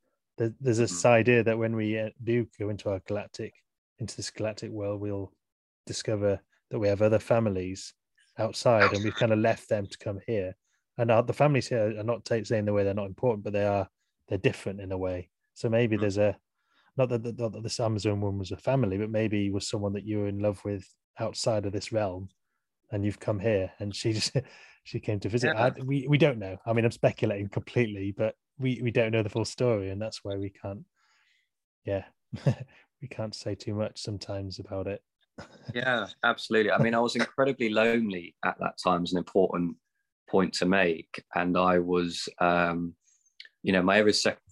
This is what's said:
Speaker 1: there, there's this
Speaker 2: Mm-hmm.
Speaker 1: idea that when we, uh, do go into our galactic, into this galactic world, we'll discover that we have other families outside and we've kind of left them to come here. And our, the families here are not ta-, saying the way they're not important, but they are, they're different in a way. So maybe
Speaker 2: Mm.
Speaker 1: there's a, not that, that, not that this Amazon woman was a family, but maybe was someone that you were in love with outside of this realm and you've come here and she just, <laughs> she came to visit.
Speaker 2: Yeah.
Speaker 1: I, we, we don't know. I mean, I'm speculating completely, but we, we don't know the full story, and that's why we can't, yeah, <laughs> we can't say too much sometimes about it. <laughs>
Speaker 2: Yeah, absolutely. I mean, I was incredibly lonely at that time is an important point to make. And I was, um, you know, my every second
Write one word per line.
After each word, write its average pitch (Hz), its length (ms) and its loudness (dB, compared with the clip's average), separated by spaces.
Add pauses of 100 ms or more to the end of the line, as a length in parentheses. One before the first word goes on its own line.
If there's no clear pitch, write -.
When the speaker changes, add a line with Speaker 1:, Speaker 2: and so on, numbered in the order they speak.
(380)
Speaker 1:
there, 110 240 -2
there's 120 160 2
this 113 220 2
Speaker 2:
Mm-hmm. - 80 4
Speaker 1:
idea 117 360 6
that 110 140 0
when 113 180 -2
we, 110 220 -2
uh, 110 120 -4 (140)
do 117 240 0 (120)
go 101 100 -4
into 104 200 -6
our 95 180 -2
galactic, 104 460 -8 (460)
into 110 160 -10
this - 140 -10
galactic 107 420 -6
world, 101 300 -4
we'll 98 300 -6 (560)
discover 101 520 0 (300)
that 127 100 -4
we 104 80 2
have 101 140 2
other 107 180 6
families 98 760 0 (460)
outside 110 540 4
and 101 100 0
we've 107 120 -2
kind 117 160 2
of 107 60 4
left 107 320 0
them 104 160 -2
to - 140 -14
come 98 260 -8
here. 95 300 -4 (420)
And 117 140 2
our, 113 100 6
the 120 120 0
families 143 340 2
here 110 320 0
are 107 40 -8
not 113 220 -4
ta-, 113 180 -2
saying 107 220 0
the 104 80 2
way 101 100 2
they're 98 120 0
not 104 100 -4
important, 104 380 -2
but 104 100 -6
they 101 120 2
are, 101 220 2 (400)
they're 101 120 -2
different 101 420 -2
in 95 100 -10
a 95 60 -4
way. 92 320 -4 (240)
So - 160 -4
maybe 113 280 4
Speaker 2:
Mm. 104 40 -2
Speaker 1:
there's 101 160 0
a, 104 180 4 (600)
not 127 120 2
that, 120 140 -2
that, 117 160 -8
not 113 140 -4
that 107 100 -12
this - 160 -6
Amazon 104 420 0
woman 101 180 -2
was 95 120 -6
a 95 60 -8
family, 123 400 0
but 107 140 -4
maybe 104 400 2
was 98 160 -4
someone 101 260 -2
that 101 120 -6
you 107 140 -4
were 101 80 -2
in 101 120 -4
love 104 260 -2
with 101 220 -6 (320)
outside 107 480 -2
of 98 60 -4
this 101 180 -8
realm 98 380 -4 (600)
and 101 140 -2
you've 104 140 -2
come 104 200 -2
here 98 400 0
and 101 160 -6
she 113 180 -2
just, - 220 -2 (240)
<laughs> - 240 -20
she - 160 -8
came 107 200 -4
to 101 100 -4
visit. 120 240 2
Speaker 2:
Yeah. 117 120 2 (120)
Speaker 1:
I, 131 60 -10
we, 135 240 -2
we 147 100 6
don't 135 220 4
know. 95 260 -8
I 117 80 0
mean, 113 120 4
I'm 113 60 4
speculating 101 580 0
completely, 101 680 -2
but 110 200 -2 (240)
we, 127 220 -2
we 123 100 -2
don't 113 200 2
know 113 120 2
the 104 60 -6
full 110 160 -2
story, 110 460 0
and 95 100 -8
that's 110 220 -10
why 101 140 -6
we 98 140 -6
can't, 101 300 -12 (1040)
yeah, 98 180 -2 (520)
<laughs> - 460 -20
we 135 80 -12
can't 110 260 -8
say 104 200 -8
too - 180 -8
much 107 280 -4
sometimes 98 580 -8
about 95 280 -8
it. 101 140 -8 (360)
<laughs> - 60 -14 (300)
Speaker 2:
Yeah, 120 340 -2 (160)
absolutely. 110 480 2
I 95 60 4
mean, 113 160 2
I 117 60 2
was 120 160 0
incredibly 127 540 0
lonely 107 680 0 (100)
at 92 140 -2
that 90 140 -2 (100)
time 87 200 2
is 87 100 -4
an 90 40 2
important 87 580 0 (540)
point 95 260 2
to 90 100 0
make. 90 580 0 (100)
And 87 240 0
I 90 220 4
was, 87 480 -2 (120)
um, 87 540 0 (720)
you - 80 0
know, 92 100 6
my 95 160 4
every 107 160 6
second - 280 0 (100)